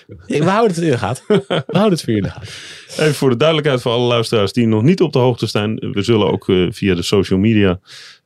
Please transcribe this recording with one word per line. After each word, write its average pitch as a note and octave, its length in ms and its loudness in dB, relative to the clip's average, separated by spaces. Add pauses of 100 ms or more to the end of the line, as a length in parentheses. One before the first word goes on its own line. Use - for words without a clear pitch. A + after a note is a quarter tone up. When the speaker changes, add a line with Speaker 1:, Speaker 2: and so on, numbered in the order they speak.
(280)
Speaker 1:
We D3 160 -2
houden G3 320 2
het E3+ 100 -4
in D#3+ 60 2
de A#2+ 60 0
gaten. A2 260 -6 (240)
We E3 200 -4
houden G3+ 240 2
het D#3+ 120 -2
voor A#2 100 -2
jullie F#2+ 160 -2
in - 40 -14
de - 60 -18
gaten. - 640 -10
Speaker 2:
Even D3+ 120 2
voor C#3 140 2
de A#2+ 80 2
duidelijkheid D3 440 0
voor B2 100 -2
alle A#2+ 160 0
luisteraars A2+ 460 0
die A#2 140 2
nog A2 140 2
niet F3+ 200 2
op E3+ 120 -2
de C#3 60 2
hoogte B2 280 0
zijn. A2 280 -2 (160)
We G2+ 100 -4
zullen G#2 300 2
ook, - 180 -4
eh, F#2 200 2
via F#2+ 260 0
de E2+ 60 -4
social F#2+ 380 0
media G2+ 400 2 (460)